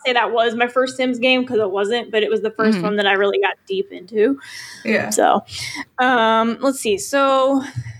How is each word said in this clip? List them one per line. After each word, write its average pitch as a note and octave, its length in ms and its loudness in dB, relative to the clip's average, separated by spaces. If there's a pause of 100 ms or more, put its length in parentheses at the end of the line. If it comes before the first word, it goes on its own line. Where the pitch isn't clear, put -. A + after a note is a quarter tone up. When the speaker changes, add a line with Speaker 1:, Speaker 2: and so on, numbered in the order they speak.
Speaker 1:
say C4 80 0
that A3 180 2
was A#3 220 2
my A#3+ 140 0
first B3+ 280 0
Sims B3+ 220 -2
game, B3+ 260 2
'cause B3 140 -2
it G#3 140 0
wasn't, G#3 400 -2
but G#3+ 100 2
it G#3+ 80 0
was G#3+ 120 0
the G#3 100 -4
first A3 240 2
Speaker 2:
Mm-hmm. F3 100 -2
Speaker 1:
one G#3 120 0
that G3+ 100 2
I G3 60 4
really G3 260 2
got G3+ 160 0 (100)
deep F#3+ 260 -4
into. G#3 480 0 (460)
Speaker 3:
Yeah. A3 240 0
Speaker 1:
So, G3 340 4 (540)
um, A3+ 640 2
let's C4+ 180 -2
see. G3+ 200 0
So C4+ 640 2 (360)